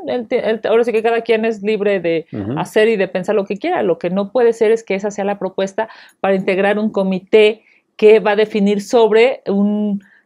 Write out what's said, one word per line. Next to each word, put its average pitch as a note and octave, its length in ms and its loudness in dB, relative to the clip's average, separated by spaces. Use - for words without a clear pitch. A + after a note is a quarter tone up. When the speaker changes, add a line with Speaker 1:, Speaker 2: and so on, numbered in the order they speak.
Speaker 1:
Él B3 180 -4
te-, A3 240 -2
él, A3 140 -4
ahora A3+ 180 2
sí A#3 80 -2
que G#3+ 140 -2
cada A#3 160 0
quien A3+ 240 0
es A3 180 -4
libre G3+ 380 -2
de E3 320 -2
Speaker 2:
Ujú. A2+ 260 -6
Speaker 1:
hacer G#3+ 300 0
y A3+ 80 2
de F#3 100 0
pensar F#3+ 300 -4
lo G3 80 0
que G3+ 120 -8
quiera. D#4 280 -4
Lo E3+ 160 -2
que F3 100 -4
no G3+ 220 -4
puede A#3 200 2
ser A3+ 200 0
es A3+ 100 0
que F#3+ 140 -4
esa G3+ 160 -6
sea G3+ 120 -6
la G3+ 140 -4
propuesta F#3+ 500 -6
para G3 160 0
integrar G3 460 0
un G#3+ 100 -2
comité G3+ 720 2
que G#3+ 240 6
va G#3 140 0
a G3+ 40 0
definir G#3 460 0
sobre A3+ 640 2
un, G3+ 560 -2